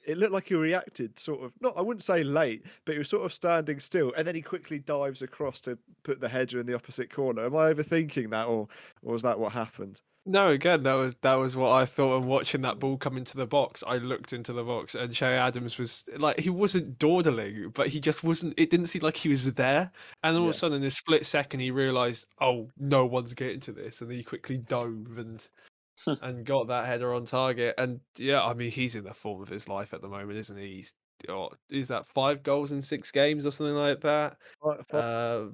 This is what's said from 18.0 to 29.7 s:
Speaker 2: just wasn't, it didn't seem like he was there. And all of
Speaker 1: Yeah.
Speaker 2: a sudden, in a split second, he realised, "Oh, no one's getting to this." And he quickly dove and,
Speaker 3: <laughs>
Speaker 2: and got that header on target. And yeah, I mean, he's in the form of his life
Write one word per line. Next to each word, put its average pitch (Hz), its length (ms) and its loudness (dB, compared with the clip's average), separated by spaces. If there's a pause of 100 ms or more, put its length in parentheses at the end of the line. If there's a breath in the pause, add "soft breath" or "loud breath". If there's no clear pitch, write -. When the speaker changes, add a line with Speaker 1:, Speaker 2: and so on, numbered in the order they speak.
Speaker 2:
just 151 240 0
wasn't, 165 320 0
it 160 120 6
didn't 170 180 4
seem 165 160 -4
like 156 120 2
he - 140 -2
was 135 240 4
there. 143 360 2 (340 loud breath)
And 160 120 4
all 170 80 4
of 170 40 4
Speaker 1:
Yeah. - 20 4
Speaker 2:
a 160 40 0
sudden, 151 280 0
in - 20 0
a 135 80 0
split 156 340 2
second, 139 360 -2
he 127 100 0
realised, 127 540 2 (160)
"Oh, 123 360 2
no 139 280 6
one's 120 300 0
getting 127 260 -6
to - 100 -12
this." 101 300 -12
And 117 100 -10
he 123 100 -8
quickly - 360 -6
dove 117 600 -6
and, 113 300 -12 (500 soft breath)
Speaker 3:
<laughs> - 240 -4
Speaker 2:
and 123 240 -8
got 131 220 2
that 123 200 0
header 123 260 0
on 120 120 -2
target. 123 520 0
And 127 240 -2 (160)
yeah, 135 260 2
I 117 100 0
mean, 120 160 -4
he's 117 280 -4
in 101 80 -10
the 98 80 -14
form 98 280 -10
of 101 60 -14
his 101 220 -10
life 98 240 -6